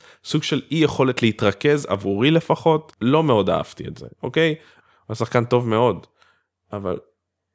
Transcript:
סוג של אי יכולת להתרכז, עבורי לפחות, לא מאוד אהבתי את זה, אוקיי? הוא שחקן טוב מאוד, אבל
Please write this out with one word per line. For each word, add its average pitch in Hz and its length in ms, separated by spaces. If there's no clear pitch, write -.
סוג 156 200
של 139 180
אי 131 60
יכולת 123 440
להתרכז, 120 680
עבורי 101 420
לפחות, 160 720
לא 139 220
מאוד 107 260
אהבתי 78 380
את - 100
זה, - 100
אוקיי? 156 320
הוא 110 80
שחקן 117 300
טוב 123 220
מאוד, 110 400
אבל 98 240